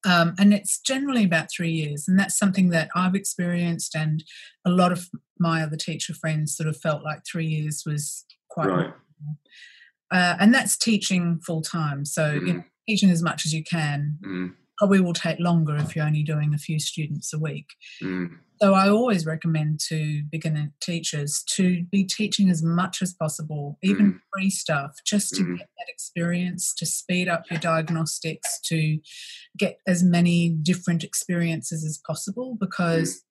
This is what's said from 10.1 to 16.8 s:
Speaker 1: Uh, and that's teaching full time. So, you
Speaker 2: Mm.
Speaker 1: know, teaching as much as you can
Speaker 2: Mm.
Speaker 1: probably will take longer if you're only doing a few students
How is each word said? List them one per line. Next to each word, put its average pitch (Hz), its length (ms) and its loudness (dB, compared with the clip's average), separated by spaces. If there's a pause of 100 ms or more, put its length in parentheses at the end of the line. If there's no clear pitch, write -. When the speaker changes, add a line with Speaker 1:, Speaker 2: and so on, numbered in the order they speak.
Speaker 1:
Uh, 180 260 2
and 208 160 8
that's 262 240 2
teaching 180 640 0
full 160 200 -4
time. 147 440 -4
So, 151 300 0
you - 60 0
Speaker 2:
Mm. 180 180 0
Speaker 1:
know, 170 60 -12 (240)
teaching 202 220 6
as 165 100 4
much 165 240 -2
as 156 80 -2
you 156 120 -4
can 147 600 -2
Speaker 2:
Mm. 185 300 -6 (240)
Speaker 1:
probably 196 220 6
will 175 120 2
take 165 280 -2
longer 165 360 4
if 147 200 -2
you're 151 100 0
only 151 160 2
doing 151 320 0
a 147 40 -2
few 156 200 -4
students 147 540 -6